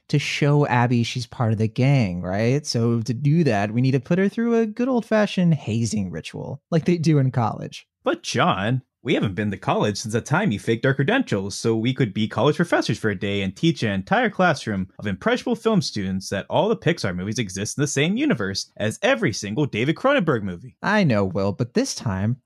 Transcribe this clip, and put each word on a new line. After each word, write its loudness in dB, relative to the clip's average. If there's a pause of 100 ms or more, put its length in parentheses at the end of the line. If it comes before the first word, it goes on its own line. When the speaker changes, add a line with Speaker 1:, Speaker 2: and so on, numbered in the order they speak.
Speaker 1:
to 2
show 2
Abby 2
she's -6
part -2
of 0
the 2
gang, 2
right? 0
So 0
to -4
do 2
that, 2
we 0
need 2
to 4
put 0
her 4
through 0
a 2
good -2
old-fashioned 2
hazing -2
ritual, -10 (120)
like 2
they 4
do 4
in 2
college. -4 (160)
Speaker 2:
But, -2
John, 0 (220)
we 0
haven't 0
been -2
to -4
college 0
since -6
the 0
time 0
you -2
faked 0
our 4
credentials -2
so 0
we 0
could -2
be 0
college 0
professors 0
for -2
a -2
day -2
and -4
teach 0
an 0
entire 0
classroom -2 (100)
of -8
impressionable -2
film 2
students -4
that -6
all 2
the 0
Pixar -2
movies -4
exist -6
in 0
the 0
same 0
universe -2
as -4
every 0
single -4
David -2
Cronenberg 0
movie. -10
Speaker 1:
I 2
know, 4
Will, 0
but -4
this 0
time, -2 (100)